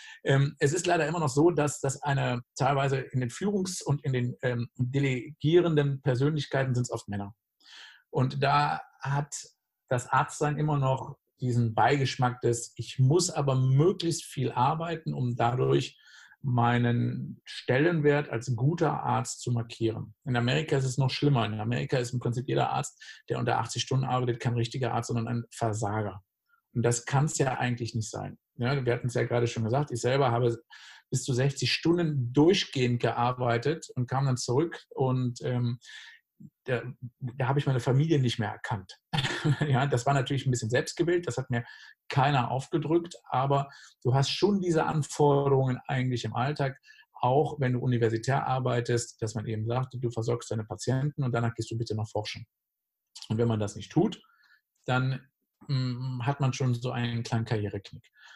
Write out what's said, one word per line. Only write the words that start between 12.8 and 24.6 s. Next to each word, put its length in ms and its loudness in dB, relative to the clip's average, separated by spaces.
muss 300 4
aber 280 -2
möglichst 680 2
viel 280 -4
arbeiten, 600 -2
um 240 -2
dadurch 640 2
meinen 1040 2
Stellenwert 840 2
als 260 -4
guter 480 0
Arzt 380 -2
zu 100 -4
markieren. 640 -4
In 120 0
Amerika 400 2
ist 80 2
es 120 -2
noch 140 4
schlimmer. 340 2
In 140 -4
Amerika 400 -2
ist 140 -4
im 80 -2
Prinzip 260 -4
jeder 240 0
Arzt, 320 -6
der 120 -2
unter 180 0
achtzig 240 -4
Stunden 220 0
arbeitet, 340 0
kein 160 -2
richtiger 400 -2